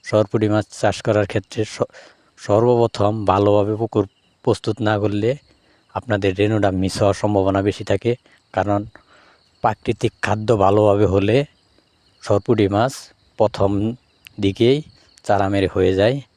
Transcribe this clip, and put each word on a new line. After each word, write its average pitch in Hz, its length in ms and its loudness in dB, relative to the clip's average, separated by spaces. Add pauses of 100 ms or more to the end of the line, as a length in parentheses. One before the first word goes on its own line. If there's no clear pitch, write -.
সরপুঁটি 107 480 0
মাছ 107 140 0 (140)
চাষ 101 160 0 (100)
করার 107 260 0
ক্ষেত্রে - 280 -6 (140)
স-, - 160 -4 (560)
সর্বপ্রথম 113 680 2 (200)
ভালোভাবে 101 480 2
পুকুর 107 240 -2 (400)
প্রস্তুত 110 320 -2 (120)
না 107 140 0
করলে 104 280 -2 (640)
আপনাদের 98 440 -2
রেণুটা 104 320 0 (120)
মিস 95 180 -2
হওয়ার 101 220 2
সম্ভাবনা 98 460 0
বেশি 104 220 -6
থাকে, 113 220 -2 (420)
কারণ 101 260 0 (800)
প্রাকৃতিক 113 500 -4 (140)
খাদ্য 107 220 -2 (160)
ভালোভাবে 104 500 4
হলে 101 220 2 (880)
সরপুঁটি 104 520 0
মাছ 120 180 0 (460)
প্রথম 101 320 2 (760)
দিকেই 117 320 2 (500)
চারা 101 260 2
মেরে 98 220 0
হয়ে 95 260 2
যায়। 120 160 2 (200)